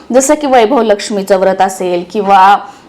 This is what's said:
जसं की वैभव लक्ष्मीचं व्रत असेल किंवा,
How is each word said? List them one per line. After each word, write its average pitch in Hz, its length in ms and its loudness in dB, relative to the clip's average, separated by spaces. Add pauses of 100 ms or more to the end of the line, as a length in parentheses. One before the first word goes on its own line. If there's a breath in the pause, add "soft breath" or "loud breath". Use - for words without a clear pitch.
(140 loud breath)
जसं 269 220 2
की 294 120 -4
वैभव 247 340 2
लक्ष्मीचं 202 560 -2
व्रत 190 240 0
असेल 180 500 -4
किंवा, 196 460 2 (320 loud breath)